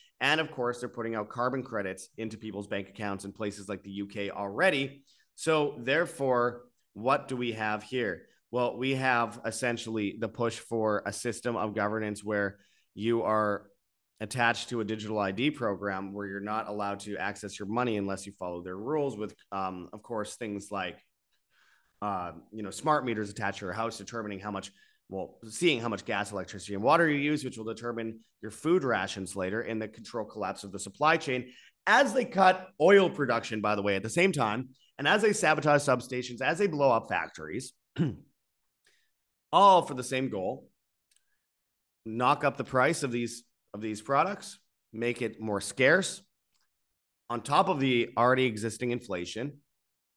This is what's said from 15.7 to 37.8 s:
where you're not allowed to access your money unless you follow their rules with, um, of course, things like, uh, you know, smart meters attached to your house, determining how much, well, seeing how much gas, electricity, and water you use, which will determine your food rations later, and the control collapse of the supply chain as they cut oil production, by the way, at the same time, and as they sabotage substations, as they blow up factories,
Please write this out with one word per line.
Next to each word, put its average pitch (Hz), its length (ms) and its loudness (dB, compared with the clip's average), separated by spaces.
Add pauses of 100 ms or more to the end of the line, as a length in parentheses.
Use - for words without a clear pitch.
where 101 120 -6
you're 98 140 -8
not 107 280 -4
allowed 101 320 -4
to 101 180 -8
access 98 400 -8
your 101 100 -8
money 117 300 0
unless 98 260 -4
you 101 140 -14
follow 87 240 -8
their 92 140 -10
rules 135 420 -2
with, 104 160 -8 (180)
um, 92 400 -6
of 107 100 -16
course, 107 340 -6
things 101 340 -8
like, 90 260 -4 (1040)
uh, 92 320 -4 (200)
you 110 100 -10
know, 98 80 -6
smart 147 340 0
meters 110 240 -2
attached 101 300 -4
to 104 80 -8
your 90 80 -4
house, 113 240 -4
determining 104 400 -10
how 101 140 -8
much, 95 180 -8 (380)
well, 92 280 -8 (140)
seeing 151 300 2
how 117 80 -2
much 104 160 -4
gas, 104 260 -2
electricity, 101 440 -8
and 98 80 -4
water 156 280 6
you 147 80 0
use, 147 260 0
which 120 140 -8
will 110 60 -10
determine 113 560 -6 (200)
your 104 120 -10
food 165 320 2
rations 98 500 -2
later, 98 280 -2
and 110 200 -4
the 107 60 -6
control 110 360 -8
collapse 101 380 -6
of 101 80 -12
the 95 80 -10
supply 147 380 2
chain 127 360 -4 (340)
as 226 280 6
they 247 100 2
cut 185 440 4 (120)
oil 185 300 8
production, 117 500 0
by 104 140 2
the 101 80 0
way, 101 140 2
at 95 60 -2
the 110 60 -8
same 175 240 4
time, 123 360 0 (280)
and 143 120 0
as 202 140 4
they 214 100 4
sabotage 147 500 4
substations, 123 580 -2
as 143 160 2
they 202 120 2
blow 143 220 4
up 113 180 4
factories, 82 640 -4 (260)